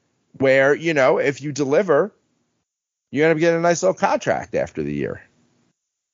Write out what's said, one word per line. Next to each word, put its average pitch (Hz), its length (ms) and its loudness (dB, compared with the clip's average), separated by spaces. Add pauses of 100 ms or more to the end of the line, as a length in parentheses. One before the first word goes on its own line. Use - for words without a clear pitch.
(380)
where, 135 360 4
you 160 200 -2
know, 147 240 4
if 135 220 -4
you 147 120 -8
deliver, 147 600 0 (960)
you're 147 180 0
gonna 156 120 0
get 170 140 2
a 165 60 -2
nice 170 220 0
little 185 120 0
contract 196 600 -4
after 73 280 -6
the 73 100 -6
year. 65 300 -8 (920)